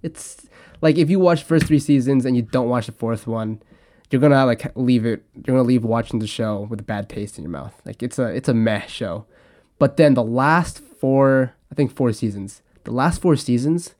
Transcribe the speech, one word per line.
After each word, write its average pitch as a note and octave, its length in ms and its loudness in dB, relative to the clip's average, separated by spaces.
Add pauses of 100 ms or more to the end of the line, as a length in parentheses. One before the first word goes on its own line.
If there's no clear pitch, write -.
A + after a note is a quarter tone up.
It's, - 440 -14 (360)
like, D#3 160 4
if D3+ 100 4
you F#3+ 100 2
watch F3 220 4
the - 60 -20
first D#3+ 200 2
three D3+ 120 4
seasons C3+ 480 2
and B2+ 100 0
you A#2+ 60 0
don't A#2+ 260 -2
watch B2 180 -2
the A2+ 60 -14
fourth A2+ 340 -6
one, A2 360 -6 (480)
you're C3 100 2
gonna, C#3 240 6
like, A#2+ 320 0
leave B2 300 2
it, A2+ 180 -4 (100)
you're - 220 -2
gonna C3 60 4
leave A#2+ 220 2
watching A2+ 340 -2
the A2 80 -4
show G#2 420 -6
with G#2+ 120 -8
a G#2 40 -14
bad G2+ 240 -6
taste - 300 -12
in D2 60 -14
your E2 60 -10
mouth. C#2 360 -14
Like, - 160 -12
it's B2 160 -8
a, B2+ 80 -2
it's B2 220 -4
a B2+ 60 2
meh A2 320 0
show. G2+ 380 -10 (540)
But C#3 180 2
then D3+ 160 6
the B2 100 2
last C#3 560 0
four, C3+ 760 0 (160)
I - 40 -16
think C#3 160 0
four B2 220 0
seasons, G2+ 480 -8 (240)
the - 60 -12
last C3+ 320 -2
four D#3+ 140 4
seasons C#3+ 640 -2